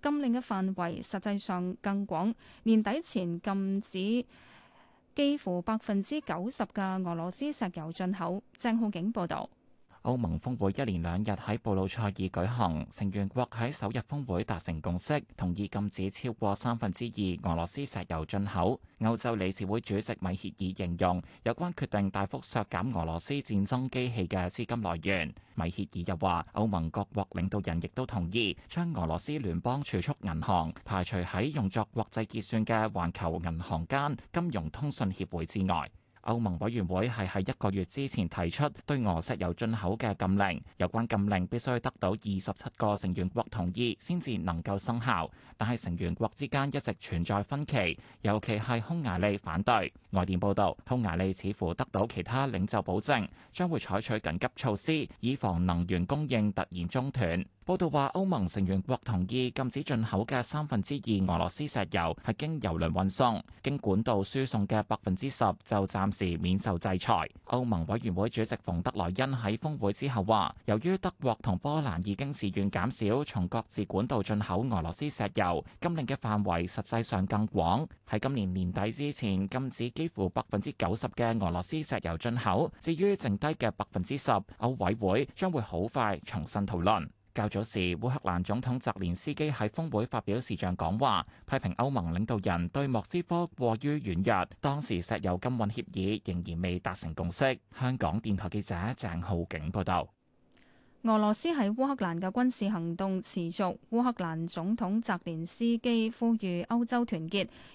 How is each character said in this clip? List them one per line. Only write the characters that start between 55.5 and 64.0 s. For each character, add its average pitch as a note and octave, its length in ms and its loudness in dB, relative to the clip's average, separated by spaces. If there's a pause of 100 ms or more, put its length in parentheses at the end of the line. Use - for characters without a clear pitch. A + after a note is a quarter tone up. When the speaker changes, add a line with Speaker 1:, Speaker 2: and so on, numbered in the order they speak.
Speaker 2:
能 F2 220 2
源 F2+ 180 2
供 D3 240 0
應 G#2+ 240 2
突 - 180 -2
然 F2 160 -4
中 C3 240 -2
斷。 F2+ 340 0 (200)
報 F#3 120 2
道 F3 120 2
話， C#3+ 240 2
歐 F#3+ 120 2
盟 D3 200 2
成 F#2+ 200 0
員 F#2+ 160 2
國 C3 240 0
同 F#2 240 2
意 B2 220 2
禁 C3 180 -2
止 C#3 140 -4
進 A#2+ 200 0
口 G#2+ 220 2
嘅 B2 180 0
三 D3+ 240 -2
分 G#2+ 160 2
之 C#3+ 120 -2
二 F#2+ 380 2
俄 E2+ 40 4
羅 E2+ 100 4
斯 D3 180 -4
石 C3 140 -2
油 E2+ 460 0
係 A#2 120 0
經 D#3 240 -2
油 E2 160 0
輪 E2 140 2
運 F#2+ 180 2
送， A2+ 320 2 (200)
經 C#3 160 0
管 G#2 260 2